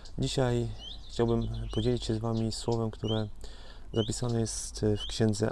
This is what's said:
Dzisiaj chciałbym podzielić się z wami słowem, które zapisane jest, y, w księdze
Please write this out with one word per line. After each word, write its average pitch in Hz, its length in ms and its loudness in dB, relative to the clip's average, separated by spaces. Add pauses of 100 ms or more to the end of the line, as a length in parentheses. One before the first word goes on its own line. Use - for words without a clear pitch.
(200)
Dzisiaj 123 500 2 (400)
chciałbym 117 380 2 (260)
podzielić 113 300 2
się 110 120 0
z - 20 0
wami 113 340 0
słowem, 113 400 0
które 110 360 0 (640)
zapisane 117 460 2
jest, - 440 -4
y, 107 140 4
w - 100 -4
księdze 110 440 2